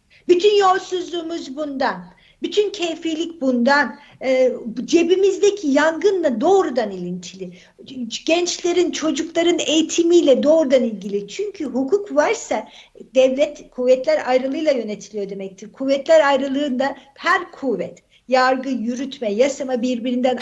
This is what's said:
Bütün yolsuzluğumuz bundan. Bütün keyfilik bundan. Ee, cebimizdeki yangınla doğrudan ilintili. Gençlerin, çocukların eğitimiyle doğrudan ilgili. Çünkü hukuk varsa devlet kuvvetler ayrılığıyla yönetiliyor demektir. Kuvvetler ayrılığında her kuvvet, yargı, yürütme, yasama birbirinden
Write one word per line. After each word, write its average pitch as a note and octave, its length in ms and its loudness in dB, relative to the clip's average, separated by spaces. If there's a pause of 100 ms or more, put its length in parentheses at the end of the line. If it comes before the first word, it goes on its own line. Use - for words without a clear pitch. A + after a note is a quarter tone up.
(280)
Bütün G4+ 300 4
yolsuzluğumuz E4+ 960 -2
bundan. C4 580 -6 (280)
Bütün G#4 280 0
keyfilik E4 680 -6
bundan. C4 580 2 (240)
Ee, B3+ 300 2 (320)
cebimizdeki F#4 840 2
yangınla D#4 720 2
doğrudan D4 500 2
ilintili. F3+ 640 -10 (760)
Gençlerin, F4 640 0
çocukların E4 680 -2
eğitimiyle D#4+ 840 2
doğrudan C#4+ 400 4
ilgili. G3+ 460 -6
Çünkü G4 360 -8
hukuk C4+ 500 -2
varsa D4 540 -2 (460)
devlet C4 560 2
kuvvetler C4 580 2
ayrılığıyla C4+ 440 0
yönetiliyor G#3 580 -6
demektir. G3 420 -12
Kuvvetler C#4 560 4
ayrılığında C4+ 680 0 (180)
her F4 380 -2
kuvvet, F#3+ 460 -6 (300)
yargı, C4 400 2
yürütme, A#3+ 640 -6
yasama B3+ 500 0
birbirinden B3 600 -2